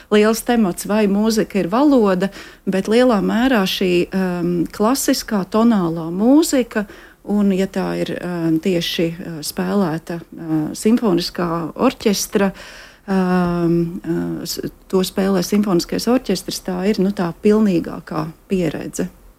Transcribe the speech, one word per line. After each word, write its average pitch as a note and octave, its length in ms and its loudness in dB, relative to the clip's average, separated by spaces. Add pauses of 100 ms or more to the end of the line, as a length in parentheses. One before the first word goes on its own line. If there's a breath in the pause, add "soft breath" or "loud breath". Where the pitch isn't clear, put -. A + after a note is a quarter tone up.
(100 loud breath)
liels G#3+ 320 4
temats, A3 460 0
vai G#3+ 180 2
mūzika G#3 540 0
ir E3+ 80 0
valoda, G#3 640 4 (360 loud breath)
bet F#3+ 220 -2
lielā A#3 320 2
mērā G#3 460 2
šī, F3+ 420 0
ehm, F3 460 -2 (180)
klasiskā A3 800 0
tonālā F3+ 640 2
mūzika, A#3+ 760 2 (380 loud breath)
un, G3+ 280 2
ja F#3+ 140 0
tā F#3 220 -4 (120)
ir, E3+ 160 -4
ehm, E3 420 -2
tieši, E3+ 480 0
eh, E3 360 -8
spēlēta, F3+ 800 -4
eh, D#3+ 360 -6 (160)
simfoniskā F3 1040 0
orķestra, G3+ 800 0 (540 loud breath)
ehm, F3 1000 0
eh, E3+ 420 -4
s-, - 140 -8 (280)
to F#3+ 100 0
spēlē F#3+ 440 0
simfoniskais F#3 640 0
orķestris, A3+ 560 -2
tā F3+ 260 -6
ir, G#3+ 140 2
nu, G3 100 2
tā E3+ 200 -4 (100)
pilnīgākā F#3+ 840 0 (220)
pieredze. F3+ 600 -2 (300)